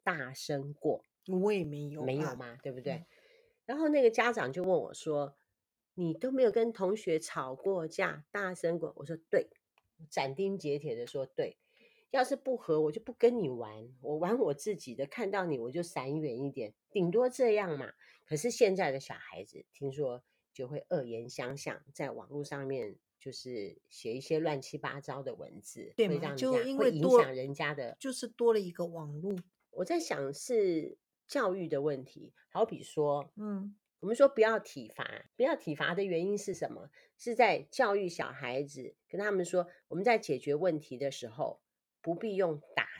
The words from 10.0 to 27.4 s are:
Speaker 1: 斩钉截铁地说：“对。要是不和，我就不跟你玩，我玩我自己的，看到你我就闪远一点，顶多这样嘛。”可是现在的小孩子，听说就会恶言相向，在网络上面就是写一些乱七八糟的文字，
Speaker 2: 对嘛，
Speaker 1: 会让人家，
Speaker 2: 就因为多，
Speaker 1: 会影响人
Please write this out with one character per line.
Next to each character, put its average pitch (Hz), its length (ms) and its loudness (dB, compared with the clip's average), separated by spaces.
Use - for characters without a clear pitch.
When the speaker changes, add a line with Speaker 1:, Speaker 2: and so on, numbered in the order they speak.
Speaker 1:
斩 139 240 -2
钉 196 240 -2
截 147 200 -2
铁 143 160 -4
地 120 120 -6
说 135 180 -4
：“对。 - 220 -4
要 269 120 2
是 269 140 0
不 262 180 -2
和， 156 280 2
我 151 100 2
就 - 80 -6
不 - 140 -12
跟 240 240 6
你 175 100 0
玩， 113 400 -8
我 147 160 -2
玩 190 200 2
我 170 140 4
自 180 240 -4
己 123 180 -12
的， 135 120 -4
看 190 240 -4
到 190 160 0
你 147 120 0
我 117 120 -6
就 135 120 -4
闪 139 380 -4
远 127 180 -4
一 139 120 -4
点， 113 240 -8
顶 175 200 2
多 247 200 4
这 240 240 4
样 180 240 0
嘛。” 127 160 -10
可 156 80 -2
是 - 140 0
现 196 260 6
在 165 160 2
的 135 80 -4
小 - 140 -12
孩 - 280 -14
子， 135 300 -18
听 139 180 -6
说 131 320 -4
就 127 160 -10
会 147 220 -8
恶 165 140 2
言 117 260 -8
相 135 260 -6
向， 147 240 -8
在 143 160 -4
网 101 180 -10
络 143 160 -6
上 143 220 -6
面 120 320 -4
就 131 140 -12
是 110 560 -10
写 - 240 -8
一 131 80 -6
些 160 180 0
乱 151 220 0
七 - 160 -12
八 135 240 -6
糟 139 220 -8
的 123 120 -8
文 - 280 -14
字， - 340 -16
Speaker 2:
对 214 120 2
嘛， 175 60 2
Speaker 1:
会 170 60 0
让 151 120 -4
人 139 40 -6
家， 131 60 -4
Speaker 2:
就 254 220 2
因 269 120 -4
为 269 140 4
多， 185 120 6
Speaker 1:
会 240 80 12
影 156 40 8
响 131 100 -4
人 135 200 -4